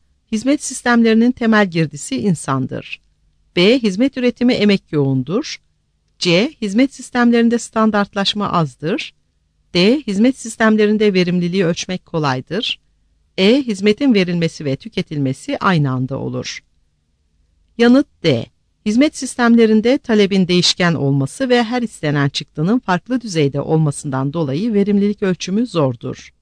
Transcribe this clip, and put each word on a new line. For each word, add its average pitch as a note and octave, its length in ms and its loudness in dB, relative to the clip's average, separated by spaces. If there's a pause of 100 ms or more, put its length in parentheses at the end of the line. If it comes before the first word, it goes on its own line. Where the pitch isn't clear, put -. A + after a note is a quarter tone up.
(320)
Hizmet B3+ 320 -2
sistemlerinin A#3 680 2
temel G#3+ 380 2
girdisi E3 460 -4
insandır. C3+ 840 -4 (560)
B. G#3 220 4
Hizmet A3+ 380 0
üretimi B3 360 0
emek G3+ 400 0
yoğundur. C#3 680 -2 (580)
C. F#3+ 420 0
Hizmet A3 340 0
sistemlerinde A#3+ 640 0
standartlaşma G#3 920 -2
azdır. E3 600 -4 (600)
D. G#3+ 320 2
Hizmet A3 320 2
sistemlerinde G#3+ 760 2
verimliliği F3+ 500 0
ölçmek F3 420 -4
kolaydır. D3+ 760 -4 (580)
E. A3+ 240 4
Hizmetin G#3+ 520 0
verilmesi F3 500 -2
ve C3+ 120 -2
tüketilmesi D3+ 840 -6
aynı D#3 320 2
anda B2+ 280 -4
olur. B2 460 -10 (1160)
Yanıt A#3+ 280 4 (180)
D. A#2+ 220 0 (400)
Hizmet B3 300 2
sistemlerinde A#3 800 2
talebin G3 500 0
değişken F3 460 0
olması C#3 540 -2
ve A#3+ 140 2
her A#3+ 200 -2
istenen D3 460 -2
çıktının E3+ 500 -2
farklı A3 420 -4
düzeyde D3+ 400 -2
olmasından C#3+ 720 -2
dolayı E3+ 420 -4
verimlilik G3+ 480 0
ölçümü G3 440 -2
zordur. C3 760 -4